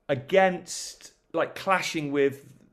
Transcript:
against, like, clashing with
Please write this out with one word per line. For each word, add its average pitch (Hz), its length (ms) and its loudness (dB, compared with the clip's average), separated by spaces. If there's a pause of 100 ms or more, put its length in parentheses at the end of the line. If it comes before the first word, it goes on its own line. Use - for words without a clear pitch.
against, 180 1000 0 (220)
like, 160 200 -2
clashing 170 580 -2
with 139 340 2 (260)